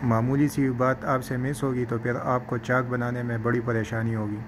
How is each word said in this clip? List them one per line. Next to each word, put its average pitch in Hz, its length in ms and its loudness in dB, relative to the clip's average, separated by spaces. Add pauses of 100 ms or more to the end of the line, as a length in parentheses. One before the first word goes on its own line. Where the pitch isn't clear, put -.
मामूली 127 440 4
सी 139 240 2
बात 127 340 0
आपसे 131 320 0
miss 131 260 -2
होगी 127 220 0
तो 120 140 -2
फिर 120 180 -2
आपको 127 420 -2
चाक 127 260 2
बनाने 123 380 -2
में 117 200 -2
बड़ी 120 180 2
परेशानी 113 520 0
होगी। 107 340 -2